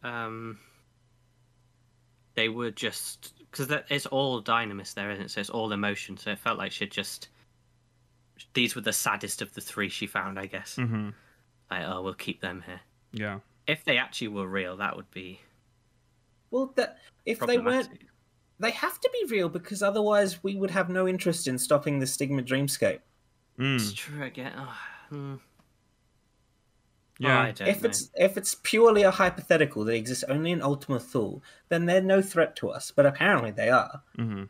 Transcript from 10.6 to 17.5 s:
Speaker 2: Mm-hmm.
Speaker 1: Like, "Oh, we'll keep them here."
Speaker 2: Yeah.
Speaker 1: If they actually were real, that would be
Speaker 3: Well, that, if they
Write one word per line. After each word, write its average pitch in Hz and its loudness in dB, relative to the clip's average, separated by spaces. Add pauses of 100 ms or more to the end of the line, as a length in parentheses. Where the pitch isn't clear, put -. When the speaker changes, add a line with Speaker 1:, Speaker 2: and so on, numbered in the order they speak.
Speaker 2:
Mm-hmm. 113 -2 (600)
Speaker 1:
Like, 92 -4
"Oh, 92 -6
we'll 92 -6
keep - -10
them 90 -10
here." 90 -14 (320)
Speaker 2:
Yeah. 104 -6 (260)
Speaker 1:
If - -2
they 131 2
actually 123 -4
were 98 -4
real, 92 -4
that 101 -4
would - -16
be 92 -16 (1080)
Speaker 3:
Well, 262 -2
that, - 0 (300)
if 226 -2
they 240 2